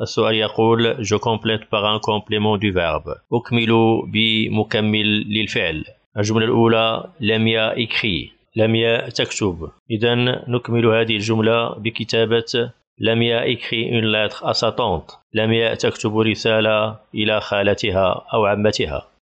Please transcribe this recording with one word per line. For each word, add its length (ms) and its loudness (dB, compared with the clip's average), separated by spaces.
السؤال 340 0
يقول: 680 2
Je 120 2
complète 540 -2
par 140 0
un 140 0
complément 580 0
du 160 0
verbe. 420 -2
أكمل 720 2
بمكمل 1200 0
للفعل. 560 -2
الجملة 260 0
الأولى: 600 2
لميا 540 0
écrit. 580 -4
لميا 520 2
تكتب. 600 -4
إذن 580 0
نكمل 380 0
هذه 300 2
الجملة 580 0
بكتابة 960 -2
لميا 460 2
écrit 460 -2
une 160 0
lettre 400 -2
à 80 0
sa 180 0
tante. 460 -4
لميا 400 2
تكتب 440 -2
رسالة 800 0
إلى 260 0
خالتها 840 0
أو 120 2
عمتها. 600 0